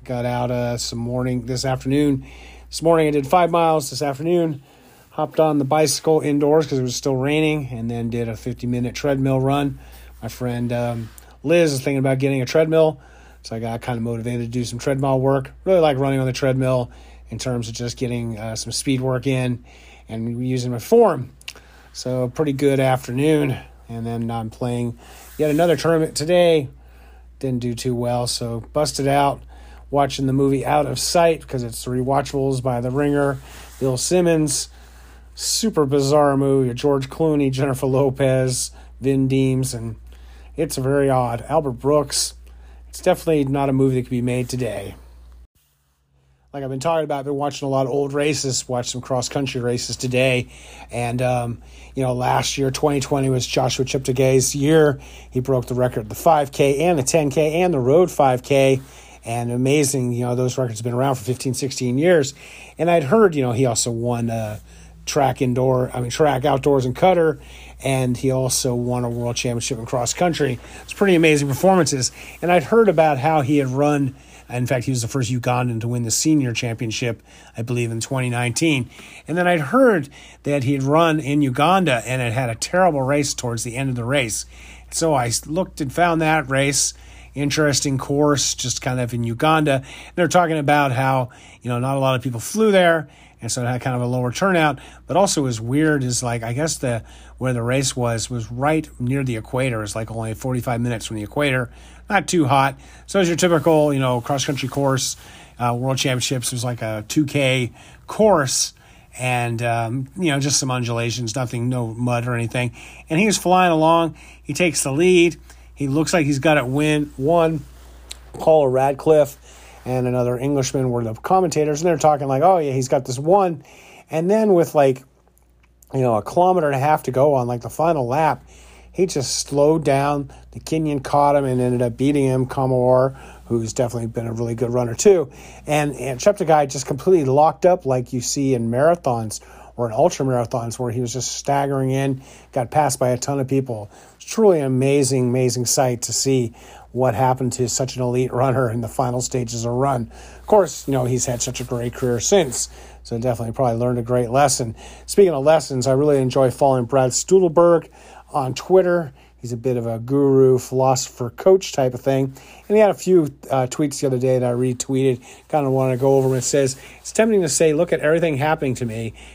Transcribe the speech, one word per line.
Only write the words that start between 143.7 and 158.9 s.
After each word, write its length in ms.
It's 80
truly 340
an 60
amazing, 640
amazing 380
sight 360
to 100
see 400
what 240
happened 380
to 160
such 260
an 60
elite 320
runner 360
in 120
the 80
final 320
stages 420
of 80
run. 400
Of 80
course, 400
you 60
know, 140
he's 200
had 160
such 200
a 20
great 300
career 260
since, 480
so 140
definitely 360
probably 260
learned 200
a 40
great 260
lesson. 460
Speaking 280
of 120
lessons, 420
I 60
really 240
enjoy 340
following 320
Brad 280
Studelberg 760
on 200
Twitter. 600